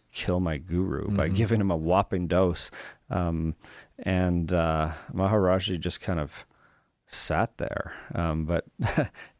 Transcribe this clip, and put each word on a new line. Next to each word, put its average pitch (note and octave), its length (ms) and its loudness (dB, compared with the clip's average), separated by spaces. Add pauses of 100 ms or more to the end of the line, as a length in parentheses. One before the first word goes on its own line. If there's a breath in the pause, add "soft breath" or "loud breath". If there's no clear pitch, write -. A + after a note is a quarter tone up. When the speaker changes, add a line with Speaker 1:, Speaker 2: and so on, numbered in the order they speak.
(120)
Speaker 1:
kill F2+ 280 0
my D#2+ 180 0
guru F2 500 -2
by G2 200 2
Speaker 2:
Mm-hmm. F#2+ 80 0
Speaker 1:
giving A2 260 2
him G2 80 2
a E2+ 60 2
whopping F2+ 500 2
dose?" F2 440 2 (380 loud breath)
Um, E2 460 0 (460 loud breath)
and, F2+ 520 2
uh, D#2+ 380 2 (240 loud breath)
Maharaji F#2 640 2
just E2+ 220 -6
kind F2 180 -2
of - 240 -8 (640 soft breath)
sat - 500 -2
there. - 380 -6 (200 loud breath)
Um, D#2+ 300 0
but, E2 220 0 (120)
<laughs> - 320 0 (300 loud breath)